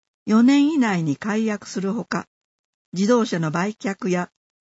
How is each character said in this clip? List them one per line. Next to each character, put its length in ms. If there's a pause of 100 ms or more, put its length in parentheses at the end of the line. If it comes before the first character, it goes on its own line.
(260)
四 180
年 260
以 80
内 260
に 140
解 280
約 240
す 120
る 120
ほ 100
か、 240 (680)
自 140
動 180
車 140
の 120
売 220
却 360
や 220 (300)